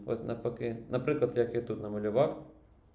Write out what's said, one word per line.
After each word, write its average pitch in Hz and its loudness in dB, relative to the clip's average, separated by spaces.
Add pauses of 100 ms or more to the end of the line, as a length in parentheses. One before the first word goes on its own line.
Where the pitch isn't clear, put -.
От 113 -2
навпаки, 120 -4 (140)
наприклад, 127 2
як 120 4
я 117 2
тут 107 -4
намалював. 107 2 (480)